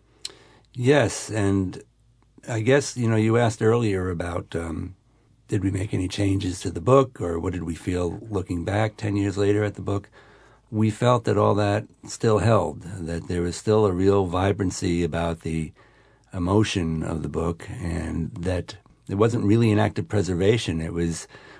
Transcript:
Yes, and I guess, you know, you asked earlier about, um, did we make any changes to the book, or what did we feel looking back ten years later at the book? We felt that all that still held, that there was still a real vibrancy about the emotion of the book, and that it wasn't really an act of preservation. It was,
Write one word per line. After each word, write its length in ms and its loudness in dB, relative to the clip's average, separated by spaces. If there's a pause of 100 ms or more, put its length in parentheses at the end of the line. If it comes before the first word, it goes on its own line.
(720)
Yes, 560 2
and 520 0 (680)
I 140 -2
guess, 360 2
you 120 2
know, 60 4
you 220 4
asked 240 0
earlier 480 2
about, 460 -6
um, 400 -8 (540)
did 140 -2
we 80 0
make 220 -4
any 140 0
changes 540 -2
to 100 -6
the 100 -8
book, 380 2
or 200 -4
what 140 -4
did 100 -6
we 120 -6
feel 440 -4 (100)
looking 360 -4
back 320 -2
ten 200 -4
years 200 -2
later 260 2
at 120 -2
the 60 -10
book? 280 -6 (640)
We 180 2
felt 360 2
that 120 2
all 180 4
that 300 2 (220)
still 320 2
held, 420 2
that 460 -8
there 160 -2
was 120 -2
still 300 2
a 80 2
real 320 4
vibrancy 760 0
about 380 -2
the 300 -4 (600)
emotion 680 0
of 180 -6
the 80 -6
book, 400 -6
and 640 -6
that 420 -6 (320)
it 80 -6
wasn't 300 2
really 260 6
an 80 4
act 200 0
of 100 -6
preservation. 720 0
It 100 -6
was, 360 -4 (320)